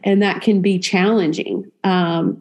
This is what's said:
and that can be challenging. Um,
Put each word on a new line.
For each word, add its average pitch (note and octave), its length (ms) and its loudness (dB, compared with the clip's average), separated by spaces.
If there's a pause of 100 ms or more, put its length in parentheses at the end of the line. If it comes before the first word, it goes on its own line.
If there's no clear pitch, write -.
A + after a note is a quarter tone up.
and G3+ 180 2
that G3+ 220 -2
can G3+ 180 2
be F#3+ 160 0
challenging. F#3 920 -2 (140)
Um, F3 580 0